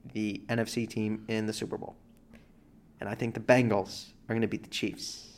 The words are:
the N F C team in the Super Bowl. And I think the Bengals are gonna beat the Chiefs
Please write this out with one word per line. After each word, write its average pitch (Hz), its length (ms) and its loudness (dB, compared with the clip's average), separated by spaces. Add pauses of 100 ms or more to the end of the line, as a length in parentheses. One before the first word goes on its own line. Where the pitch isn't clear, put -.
(140)
the 107 360 -2
N 117 100 0
F 110 100 0
C 117 160 -2
team 107 420 -2
in 110 180 0
the 107 80 0
Super 98 240 -4
Bowl. - 180 -10 (1040)
And 101 100 -6
I 107 60 -4
think 117 180 -2
the 117 60 -4
Bengals 110 680 4 (200)
are 113 60 0
gonna 113 120 4
beat - 160 -4
the - 60 -18
Chiefs - 580 -6 (100)